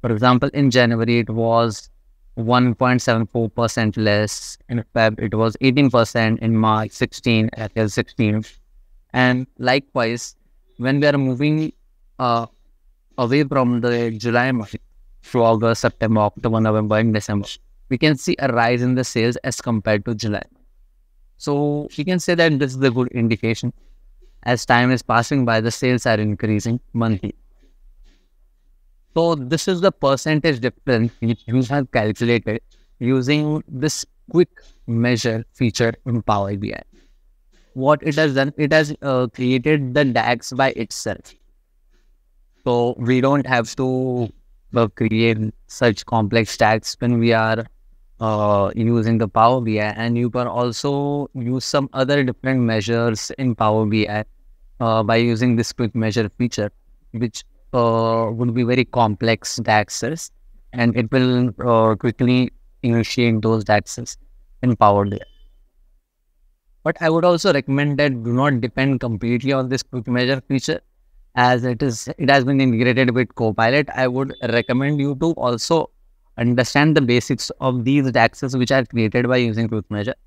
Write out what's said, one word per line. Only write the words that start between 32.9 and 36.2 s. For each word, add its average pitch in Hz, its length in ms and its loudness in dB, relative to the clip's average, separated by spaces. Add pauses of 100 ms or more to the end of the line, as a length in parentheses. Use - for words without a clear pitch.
using 139 680 0
this 143 380 -6 (260)
quick 175 180 4 (360)
measure 117 580 0 (100)
feature 117 400 0 (120)
in 120 160 -2